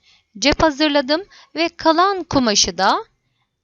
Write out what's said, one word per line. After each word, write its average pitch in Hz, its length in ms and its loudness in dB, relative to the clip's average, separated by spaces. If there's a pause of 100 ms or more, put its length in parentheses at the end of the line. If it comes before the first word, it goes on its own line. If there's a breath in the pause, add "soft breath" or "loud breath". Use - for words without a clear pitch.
(400 soft breath)
cep 285 240 0
hazırladım 294 600 0 (320 loud breath)
ve 330 140 -2
kalan 349 560 0
kumaşı 202 540 0
da 240 260 0 (600)